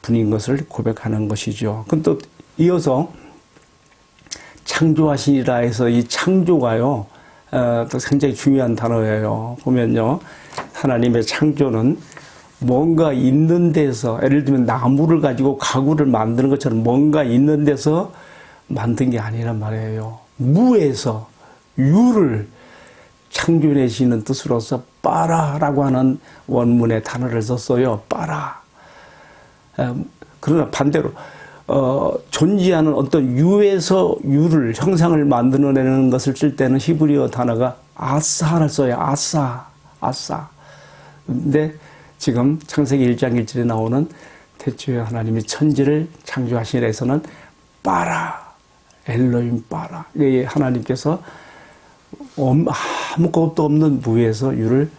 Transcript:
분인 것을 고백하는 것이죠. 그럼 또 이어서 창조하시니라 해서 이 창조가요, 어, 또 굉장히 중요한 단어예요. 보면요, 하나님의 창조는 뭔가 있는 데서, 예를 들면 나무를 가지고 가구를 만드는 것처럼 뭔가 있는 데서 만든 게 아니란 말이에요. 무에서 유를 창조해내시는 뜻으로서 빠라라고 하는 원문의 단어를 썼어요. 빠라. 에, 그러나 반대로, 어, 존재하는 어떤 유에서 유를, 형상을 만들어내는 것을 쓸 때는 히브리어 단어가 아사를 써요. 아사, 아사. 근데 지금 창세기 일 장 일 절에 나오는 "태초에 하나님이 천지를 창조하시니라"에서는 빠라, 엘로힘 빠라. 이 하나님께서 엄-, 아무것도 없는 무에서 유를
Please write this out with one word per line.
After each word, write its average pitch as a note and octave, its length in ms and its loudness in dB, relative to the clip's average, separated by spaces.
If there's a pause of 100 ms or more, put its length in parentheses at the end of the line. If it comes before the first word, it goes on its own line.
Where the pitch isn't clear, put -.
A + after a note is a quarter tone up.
분인 A2+ 280 0
것을 A#2+ 380 -2
고백하는 A2 580 -4
것이죠. G#2+ 640 -6
그럼 D#3 140 0
또 D#3+ 160 0 (400)
이어서 E3 520 0 (1500)
창조하시니라 C#3+ 920 2
해서 A#2+ 320 0
이 A#2 160 2
창조가요, C3+ 1000 0 (460)
어, A#2+ 380 0
또 B2+ 80 -4
굉장히 C#3 360 0
중요한 B2+ 400 2
단어예요. A2 880 -2
보면요, A#2+ 580 0 (540)
하나님의 A#2+ 500 0
창조는 C#3 760 0 (600)
뭔가 D3+ 540 2
있는 D#3 580 4
데서, B2 500 0
예를 C#3 220 2
들면 C3 220 2
나무를 C#3 560 2
가지고 C3+ 340 0
가구를 D3 480 0
만드는 A#2 460 2
것처럼 B2+ 320 0
뭔가 C#3+ 420 2
있는 C#3+ 400 2
데서 D3+ 480 0 (540)
만든 A#2+ 440 -2
게 A#2 80 -2
아니란 A2+ 400 -4
말이에요. A2 600 -6 (180)
무에서 C#3 920 2 (500)
유를 D3+ 680 4 (840)
창조해내시는 C3+ 960 2
뜻으로서 B2 580 -4 (200)
빠라라고 D#3 840 0
하는 C3 340 2 (280)
원문의 A#2+ 580 2
단어를 A#2+ 380 -4
썼어요. A#2+ 680 -2
빠라. D#3 520 -6 (1160)
에, B2 160 -4 (460)
그러나 D3+ 300 0
반대로, C3+ 420 0 (540)
어, C3+ 480 0 (160)
존재하는 E3+ 640 2
어떤 C3+ 420 0
유에서 F#3+ 880 2
유를, C#3+ 500 2
형상을 E3 500 2
만들어내는 C3 840 2
것을 C3 260 0
쓸 C#3+ 200 0
때는 C3+ 240 2
히브리어 D3 480 0
단어가 A#2+ 480 -2 (180)
아사를 D#3 720 0
써요. B2+ 300 0
아사, C3+ 680 -4 (340)
아사. - 480 -8 (800)
근데 D3 480 -2 (440)
지금 C3+ 480 0
창세기 C3+ 380 0
일 A#2+ 120 2
장 B2 200 0
일 A2+ 100 -2
절에 A#2+ 180 -4
나오는 A#2 440 -2 (500)
"태초에 B2+ 400 -6
하나님이 A2 460 -4
천지를 D3 640 0 (160)
창조하시니라"에서는 A#2+ 960 -2 (600)
빠라, - 720 -4 (520)
엘로힘 A#2+ 600 -2
빠라. E3 380 -10 (100)
이 C3 260 2
하나님께서 C3 800 -2 (1120)
엄-, C#3+ 300 2 (480)
아무것도 E3 500 0
없는 D3 360 2
무에서 A#2 560 0
유를 B2+ 420 0